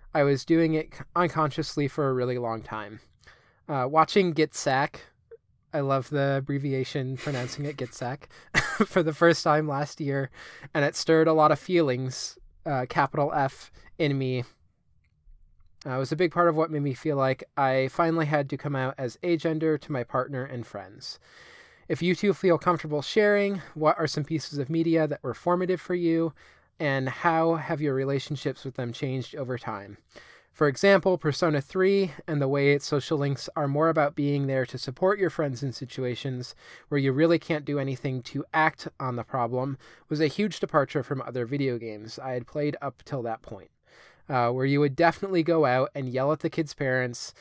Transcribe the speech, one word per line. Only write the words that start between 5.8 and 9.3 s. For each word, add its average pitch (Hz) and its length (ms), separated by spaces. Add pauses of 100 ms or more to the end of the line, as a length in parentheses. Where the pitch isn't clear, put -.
love 135 280
the 139 280
abbreviation, 135 800
pronouncing 127 480
it 143 120
Get 123 160
Sack, - 360 (260)
<laughs> - 300
for - 180
the 156 100
first 170 300